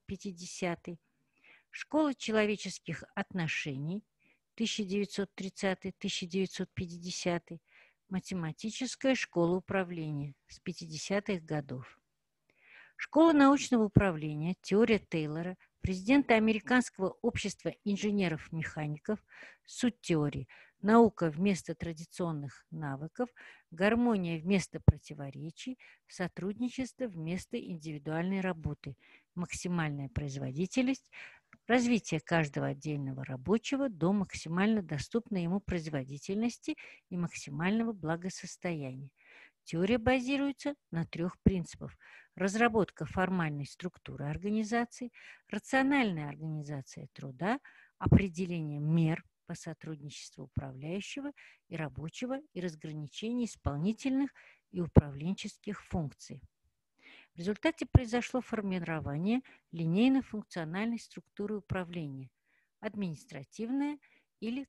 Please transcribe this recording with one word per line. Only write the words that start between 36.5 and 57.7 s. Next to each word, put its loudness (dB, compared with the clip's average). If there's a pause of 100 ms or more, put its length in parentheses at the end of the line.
и -8
максимального -2
благосостояния. -6 (540)
Теория 2
базируется 0 (160)
на -2
трех -4
принципах: 0 (380)
разработка 2
формальной 0
структуры -10
организации, -2 (360)
рациональная 2
организация -8
труда, -2 (400)
определение 4
мер 4 (220)
по -10
сотрудничеству -12
управляющего -8 (340)
и -10
рабочего -6 (140)
и -8
разграничение -6
исполнительных 0 (400)
и -2
управленческих -2
функций. -8 (920)
В -20
результате -2